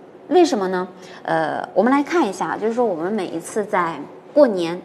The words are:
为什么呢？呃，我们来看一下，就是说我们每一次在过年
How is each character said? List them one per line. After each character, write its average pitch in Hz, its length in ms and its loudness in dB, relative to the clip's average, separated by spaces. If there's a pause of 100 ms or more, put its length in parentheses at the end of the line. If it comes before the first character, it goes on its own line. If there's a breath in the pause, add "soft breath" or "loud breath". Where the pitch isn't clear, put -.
(300)
为 302 160 6
什 254 120 0
么 190 100 -2
呢？ 185 200 -2 (360 loud breath)
呃， 156 500 -2
我 - 80 2
们 240 100 4
来 285 120 4
看 330 220 2
一 196 60 -2
下， 170 240 -6
就 202 120 -4
是 233 60 -2
说 240 120 0
我 202 80 0
们 165 180 -4
每 202 140 -2
一 165 140 -6
次 202 260 -6
在 165 340 -2 (320)
过 294 140 6
年 180 400 0